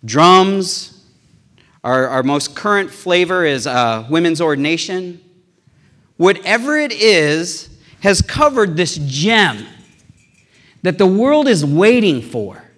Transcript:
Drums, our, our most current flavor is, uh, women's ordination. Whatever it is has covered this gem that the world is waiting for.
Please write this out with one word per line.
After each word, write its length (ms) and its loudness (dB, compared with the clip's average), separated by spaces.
Drums, 1000 2
our, 240 0
our 160 -2
most 320 -4
current 360 -2
flavor 540 -2
is, 220 -2
uh, 420 -2
women's 320 0
ordination. 800 -4
Whatever 600 0
it 140 -2
is 800 0
has 220 2
covered 540 0
this 280 -4
gem 640 0
that 160 -2
the 80 4
world 420 2
is 160 2
waiting 560 2
for. 420 -10